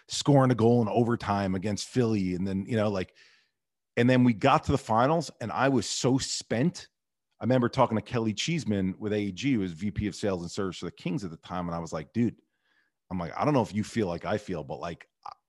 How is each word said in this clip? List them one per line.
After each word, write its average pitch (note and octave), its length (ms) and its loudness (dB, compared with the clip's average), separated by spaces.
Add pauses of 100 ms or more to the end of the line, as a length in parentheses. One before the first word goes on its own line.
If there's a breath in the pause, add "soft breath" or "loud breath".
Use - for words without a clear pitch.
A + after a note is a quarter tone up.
scoring C3+ 440 4
a B2+ 40 4
goal A#2 280 4
in G#2+ 60 0
overtime G2+ 680 0
against G2 340 -4
Philly. A2 460 0
And F#2 120 -2
then, G2 200 -2
you B2 100 -2
know, G#2+ 140 2
like, F#2+ 240 -4 (840 soft breath)
and A#2+ 120 4
then B2+ 140 6
we B2 120 6
got C3+ 300 4
to D#3 80 0
the C3+ 40 4
finals C3 540 2 (100)
and G2+ 100 -6
I A#2+ 200 2
was B2 180 0
so C3 300 0
spent. - 680 -2 (520)
I - 40 -8
remember A#2+ 260 2
talking A#2 260 2
to G2+ 60 -2
Kelly A2+ 320 -2
Cheeseman G#2 640 -2
with G#2+ 160 -4
A G#2+ 40 0
E G2+ 140 -4
G, A#2+ 220 -2
who G#2+ 60 0
was F#2 120 -4
V F#2 180 -6
P G#2 160 -4
of F2+ 80 -4
Sales F#2 280 -4
and F2 80 -8
Service F#2+ 260 -6
for - 80 -12
the E2+ 80 -8
Kings E3 320 -6
at E2 60 -8
the E2 80 -16
time. F2+ 280 -8
And E2+ 80 -6
I E2+ 40 -6
was E2 120 -10
like, D#2+ 220 -10
"Dude," A#2 240 0 (720)
I'm F#2 80 -6
like, E2+ 160 -6
"I G#2 120 0
don't D3 80 2
know B2 80 4
if F2 120 -4
you G#2+ 80 0
feel G#2 260 -2
like E2+ 180 -6
I G#2 100 -2
feel, F2 260 -6
but, C#2 160 -10
like, E2+ 300 -10 (400)